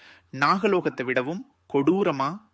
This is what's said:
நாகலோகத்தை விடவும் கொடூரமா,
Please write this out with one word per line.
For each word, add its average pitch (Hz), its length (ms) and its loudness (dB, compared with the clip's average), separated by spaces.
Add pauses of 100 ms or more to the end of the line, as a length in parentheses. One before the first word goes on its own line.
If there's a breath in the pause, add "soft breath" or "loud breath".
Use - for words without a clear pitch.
(320 loud breath)
நாகலோகத்தை 165 720 0
விடவும் 127 480 -4 (220)
கொடூரமா, 156 680 0 (120)